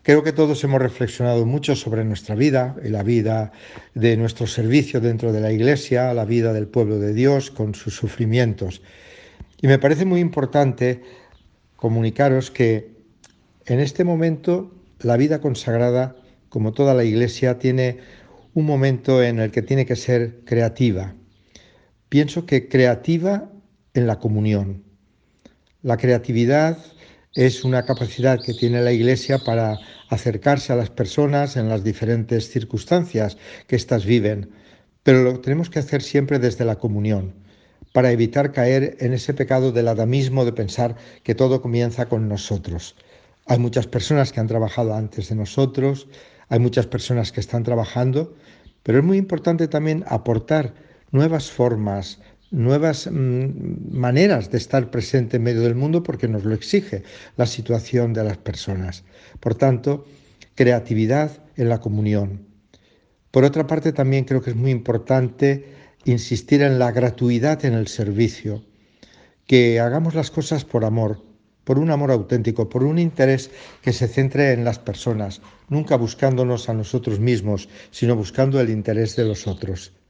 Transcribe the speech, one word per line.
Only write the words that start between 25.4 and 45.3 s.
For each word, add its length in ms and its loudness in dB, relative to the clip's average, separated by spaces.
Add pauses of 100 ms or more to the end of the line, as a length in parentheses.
La 140 0
creatividad 800 2 (580)
es 300 2
una 180 0
capacidad 580 0
que 120 -6
tiene 280 0
la 120 2
Iglesia 440 2
para 400 -2 (300)
acercarse 640 -2
a 60 2
las 120 -2
personas 680 -2
en 100 0
las 160 -2
diferentes 680 -2
circunstancias 880 -2 (300)
que 80 0
éstas 300 0
viven, 460 0 (520)
pero 200 8
lo 180 0
tenemos 280 -2
que 100 -4
hacer 220 -2
siempre 380 0
desde 240 0
la 140 0
comunión, 560 -2 (580)
para 220 4
evitar 400 0
caer 480 2
en 100 0
ese 220 -4
pecado 400 0
del 160 2
adamismo 560 0
de 80 -2
pensar 420 -4 (280)
que 120 -2
todo 260 2
comienza 460 -2
con 220 -2
nosotros. 680 -6 (500)
Hay 140 2
muchas 260 0
personas 460 0
que 80 -6
han 80 -2
trabajado 480 -2
antes 320 -6
de 80 -4